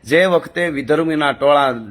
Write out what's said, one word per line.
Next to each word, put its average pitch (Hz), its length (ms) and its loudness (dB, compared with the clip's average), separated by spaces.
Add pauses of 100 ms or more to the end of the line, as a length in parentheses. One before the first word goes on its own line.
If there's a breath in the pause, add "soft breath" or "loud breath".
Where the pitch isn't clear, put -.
જે 160 220 2
વખતે 175 440 -2
વિધર્મીના 151 600 -2
ટોળા 139 420 2 (180)